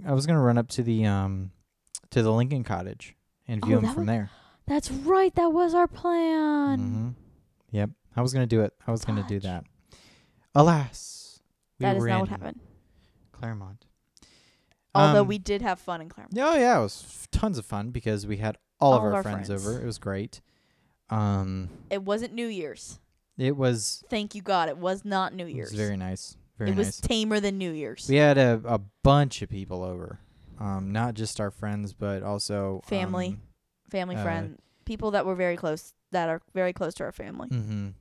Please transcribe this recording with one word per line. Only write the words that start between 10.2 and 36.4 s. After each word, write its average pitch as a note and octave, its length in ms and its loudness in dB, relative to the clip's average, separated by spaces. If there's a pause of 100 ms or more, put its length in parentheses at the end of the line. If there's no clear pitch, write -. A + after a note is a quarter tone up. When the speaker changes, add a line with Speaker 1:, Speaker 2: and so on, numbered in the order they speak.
Speaker 1:
Alas, D3 840 4 (400)
we - 40 -2
Speaker 2:
That G3 120 4
is G3 60 2
Speaker 1:
were A#2 60 2
Speaker 2:
not F#3+ 120 2
what G3 80 0
Speaker 1:
in - 20 -4
Speaker 2:
happened. - 300 -10 (720)
Speaker 1:
Claremont. G#2 540 -12 (1080)
Speaker 2:
Although D3+ 280 8
Speaker 1:
Um, G3 40 4
Speaker 2:
we G#3 120 -2
did G3 220 -2
have G3 200 -4
fun E3+ 200 -8
in D#3+ 80 -16
Claremont. - 280 -12
Speaker 1:
Yeah, D4 200 2
yeah, B3 220 6
it B2 40 4
was G2+ 220 -4
f-, - 280 -18
tons G3+ 260 0
of A2 80 -10
fun G#2+ 240 -6
because G#2+ 380 -4
we G#2 80 -4
had G#2+ 200 -4 (240)
all C#3 140 8
of B2 60 6
Speaker 2:
All G#2+ 60 0
Speaker 1:
our - 20 2
Speaker 2:
of G#2 80 2
our F#3+ 80 0
Speaker 1:
friends G2+ 240 -6
Speaker 2:
friends. G2 180 -4
Speaker 1:
over. A#2+ 160 -4
It - 20 -10
was A#2 140 -8
great. G2 420 -8 (680)
Um, F#2+ 580 0 (220)
Speaker 2:
It G3 140 -4
wasn't G#3+ 280 -2
New A#3 140 -6
Year's. F3+ 540 -10 (360)
Speaker 1:
it C3 200 0
was B2 520 0
Speaker 2:
Thank G#3 280 -6
you, G#3 60 -12
God. F3+ 260 0
It D3 100 -6
was F#3 260 -4
not F#3+ 300 -2
New F3+ 100 -8
Speaker 1:
it - 20 -12
was E3 100 -12
Speaker 2:
Year's. D#2+ 160 -8
Speaker 1:
very G#2 240 -2
nice. F#2 400 -8 (220)
Very G3+ 120 -2
Speaker 2:
It G3 60 0
was G3 100 0
Speaker 1:
nice. - 140 -8
Speaker 2:
tamer G#3+ 400 0
than G3 180 -2
New F3+ 140 -4
Year's. C#3+ 360 -8
Speaker 1:
We C3+ 80 4
had D3 220 8
a, A#2+ 260 6
a A#2 140 0 (240)
bunch C#3+ 400 6
of G2+ 60 -8
people F#2 340 -8
over. F2+ 380 -8 (400)
Um, G2 320 -4
not A2+ 220 -2
just A2 260 -6
our G2+ 100 -2
friends, G#2 420 -6
but G2 300 -6
also, G2+ 640 -4
Speaker 2:
Family. F#3 440 -4
Speaker 1:
um, G3+ 100 -10 (500)
Speaker 2:
Family, F3+ 240 -6
Speaker 1:
uh, G#2+ 80 -4
Speaker 2:
friend. E3 360 -6 (260)
People A3 260 -4
that G3+ 160 2
were F#3 80 0
very F3+ 220 -2
close, D#3+ 360 -6 (200)
that E3+ 160 0
are E3 120 -4 (140)